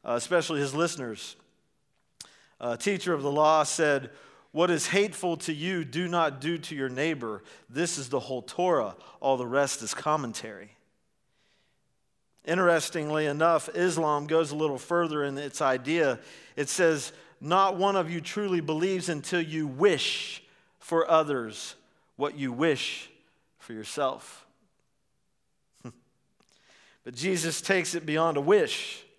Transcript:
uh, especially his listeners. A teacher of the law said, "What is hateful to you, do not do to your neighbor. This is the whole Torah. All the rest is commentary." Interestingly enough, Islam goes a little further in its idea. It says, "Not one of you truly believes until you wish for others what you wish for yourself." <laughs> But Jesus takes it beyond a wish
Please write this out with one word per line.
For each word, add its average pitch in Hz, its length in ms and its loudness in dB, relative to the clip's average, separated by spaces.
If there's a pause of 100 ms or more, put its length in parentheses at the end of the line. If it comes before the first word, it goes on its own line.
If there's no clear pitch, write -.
uh, - 80 -2
especially 156 480 0
his 139 140 -2
listeners. 143 640 -4 (1200)
A 120 160 -4
teacher 185 360 0
of 147 100 0
the 143 80 0
law 151 320 6
said, 143 480 2 (420)
"What 175 180 4
is 160 180 2
hateful 185 500 0
to - 140 -6
you, 165 320 -4
do 151 240 -4
not 160 320 0
do 165 180 -4
to - 160 -10
your 135 140 -4
neighbor. 127 540 -4 (260)
This 156 300 -2
is 131 100 -8
the 131 120 0
whole 127 220 -8
Torah. 156 540 0 (240)
All 135 160 2
the 123 100 -4
rest 131 360 0
is 110 120 -6
commentary." 113 840 -4 (1700)
Interestingly 156 840 0
enough, 156 480 2
Islam 160 520 0
goes 156 240 2
a 151 60 -8
little 151 220 -2
further 156 460 -2
in 139 120 -4
its 139 240 -8
idea. 135 580 2 (380)
It 143 120 -2
says, 160 440 2 (280)
"Not 185 360 2
one 196 200 2
of 170 140 0
you 170 100 -4
truly 185 400 -2
believes 165 480 -2
until 170 320 -2
you 156 260 -4
wish 143 760 0 (360)
for 165 320 0
others 143 640 0 (420)
what 143 200 -2
you 135 160 -4
wish 139 580 -2 (480)
for - 140 -18
yourself." 110 760 -6 (1400)
<laughs> 113 80 -16 (1080)
But 123 120 -12
Jesus 160 480 -2
takes 185 320 0
it 165 100 -4
beyond 156 320 2
a 143 60 2
wish 175 600 2 (160)